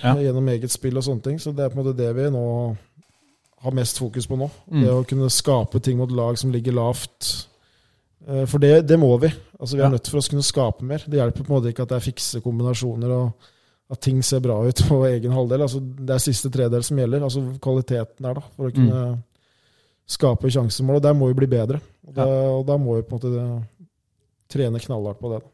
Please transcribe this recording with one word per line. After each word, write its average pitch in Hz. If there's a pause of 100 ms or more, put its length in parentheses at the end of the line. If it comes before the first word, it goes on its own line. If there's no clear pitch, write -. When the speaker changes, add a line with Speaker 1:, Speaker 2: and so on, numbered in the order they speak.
Speaker 1:
Ja. 123
Speaker 2:
eh, 143
gjennom 131
eget 123
spill 131
og 131
sånne 127
ting. 143
Så 151
det 143
er 131
på 127
en 135
måte 131
det 120
vi 139
nå 120 (880)
har 127
mest 127
fokus 123
på 135
nå. 135 (200)
Speaker 1:
Mm. 151
Speaker 2:
Det 127
å 127
kunne 135
skape 120
ting 131
mot 123
lag 120
som 131
ligger 123
lavt. - (800)
Eh, 135
for 143
det, 147
det 165
må 123
vi. 160 (300)
Altså, 131
vi 135
er 135
Speaker 1:
Ja. -
Speaker 2:
nødt 123
for 143
å 139
kunne 143
skape 127
mer. 139
Det 147
hjelper 120
på -
en 139
måte 117
ikke 127
at 113
det 127
er 110
fikse -
kombinasjoner 120
og 127 (580)
at 123
ting 131
ser 131
bra 120
ut 120
på 135
egen 120
halvdel. 127
Altså, 135
det 131
er 131
siste 127
tredel 120
som 147
gjelder. 127
Altså, 131
kvaliteten 127
der 127
da, 143 (160)
for 135
å 123
Speaker 1:
Mm. -
Speaker 2:
kunne 123 (840)
skape 131
sjansemål, 131
og 143
der 147
må 135
vi 127
bli 135
bedre. 123 (260)
Og 139
Speaker 1:
Ja. 131
Speaker 2:
da, 135 (280)
og 135
da 143
må 127
vi 113
på 113
en 120
måte, 123
eh, 120 (840)
trene 117
knallhardt 104
på 120
det, 110
da. -